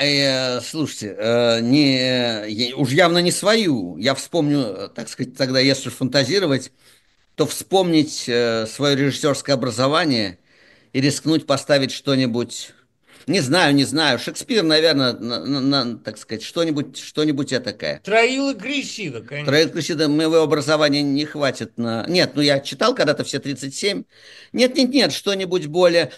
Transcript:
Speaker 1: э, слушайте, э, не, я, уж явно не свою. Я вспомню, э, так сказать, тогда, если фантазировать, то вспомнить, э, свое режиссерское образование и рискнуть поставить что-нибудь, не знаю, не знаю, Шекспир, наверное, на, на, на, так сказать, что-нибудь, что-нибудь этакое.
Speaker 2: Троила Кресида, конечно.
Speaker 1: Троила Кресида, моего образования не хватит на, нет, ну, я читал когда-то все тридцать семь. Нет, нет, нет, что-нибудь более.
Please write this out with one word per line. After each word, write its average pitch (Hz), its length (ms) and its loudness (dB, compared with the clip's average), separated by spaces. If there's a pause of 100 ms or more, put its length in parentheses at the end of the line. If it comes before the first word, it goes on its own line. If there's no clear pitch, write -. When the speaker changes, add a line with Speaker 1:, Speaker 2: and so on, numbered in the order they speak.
Speaker 1:
э, 135 600 0
слушайте, 120 540 -6
э, 117 440 2
не, 127 880 2
я, 117 280 -4
уж 123 140 0
явно 170 280 4
не 175 120 2
свою. 165 680 0
Я 131 180 0
вспомню, 147 420 0
э, 98 340 -6
так - 160 -12
сказать, - 280 -10
тогда, 131 240 0
если 131 300 2
фантазировать, 135 840 0 (640)
то 147 100 2
вспомнить, 170 800 0
э, 117 400 0
свое 139 300 0
режиссерское 139 580 0
образование 127 840 0 (540)
и 131 80 -2
рискнуть 143 460 0
поставить 135 460 0
что-нибудь, 123 800 -4 (560)
не 175 100 2
знаю, 151 340 4
не 143 120 4
знаю, 131 340 0
Шекспир, 190 460 -2
наверное, 156 480 2
на, 113 320 -8
на, 135 160 -2 (240)
на, 117 140 -6
так - 200 -12
сказать, - 240 -10
что-нибудь, 156 560 -4
что-нибудь 147 540 -2
этакое. 95 500 -6
Speaker 2:
Троила 254 500 2
Кресида, 214 680 -8
конечно. 143 320 -4
Speaker 1:
Троила 156 180 4
Кресида, 160 380 -2
моего 160 300 4
образования 151 640 2
не 143 220 0
хватит 139 540 -4
на, 113 300 -4
нет, 170 260 2
ну, 147 80 0
я 143 160 4
читал 220 380 -2
когда-то 147 260 2
все 139 160 -6
тридцать 139 380 -8
семь. 196 260 -4 (500)
Нет, 247 240 2
нет, 262 140 2
нет, 214 220 2
что-нибудь 185 540 -2
более. 170 520 4